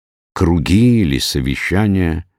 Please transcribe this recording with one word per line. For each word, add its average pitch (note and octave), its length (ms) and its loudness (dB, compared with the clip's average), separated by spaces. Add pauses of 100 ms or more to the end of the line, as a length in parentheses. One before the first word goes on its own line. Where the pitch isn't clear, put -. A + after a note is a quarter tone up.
(320)
Круги F#2 680 2
или C#2 180 0
совещания, E2 1080 -2 (120)